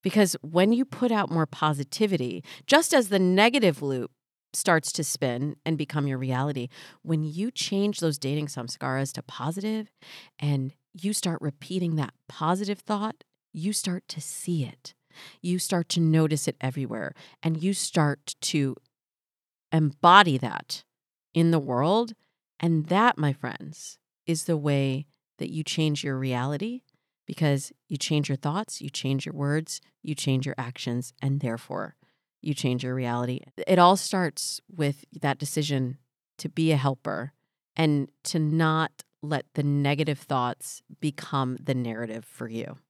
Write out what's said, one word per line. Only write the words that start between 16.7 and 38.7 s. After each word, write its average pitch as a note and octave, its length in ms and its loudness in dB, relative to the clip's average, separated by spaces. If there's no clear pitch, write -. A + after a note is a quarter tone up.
and D#3+ 200 0
you F#3+ 120 2
start - 680 0
to C#3 340 0
embody D#3+ 680 6
that - 460 -6
in E3 160 6
the E3 80 4
world. D#3+ 540 0
And D#3+ 280 2
that, G#3 300 2
my D3 140 2
friends, - 680 -10
is D#3+ 180 -2
the E3 140 0
way C#3 480 0
that - 140 -8
you D#3 120 -6
change D3+ 400 0
your C#3 140 -4
reality, C#3 640 -4
because C#3+ 460 0
you D3+ 100 -6
change D3 300 0
your C#3 100 -2
thoughts, E3+ 440 -6
you D3 80 -10
change C3 360 -4
your D3+ 100 -10
words, D3 460 -2
you D3+ 120 -6
change C3+ 320 0
your C#3 120 -6
actions, B2 640 -6
and C3+ 180 0
therefore A#2 560 -6
you D3+ 120 -4
change B2+ 300 -2
your B2+ 120 -4
reality. B2 440 -2
It F3+ 120 6
all F3+ 160 10
starts - 720 -4
with C#3+ 380 -2
that C#3+ 160 0
decision C#3 640 -2
to D#3+ 100 -8
be D#3+ 220 2
a D3+ 60 4
helper C3 560 -2
and D3 340 2
to - 160 -2
not D#3 640 0